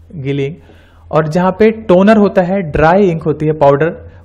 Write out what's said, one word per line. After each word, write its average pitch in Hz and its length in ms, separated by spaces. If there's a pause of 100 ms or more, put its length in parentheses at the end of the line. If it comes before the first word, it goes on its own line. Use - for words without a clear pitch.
(160)
गीली 139 300
इंक, 156 140 (520)
और 156 160
जहां 180 240
पे 214 200
toner 214 460
होता 196 240
है, 190 200
dry 170 480
ink 165 140
होती 151 220
है, 151 60
powder, 143 720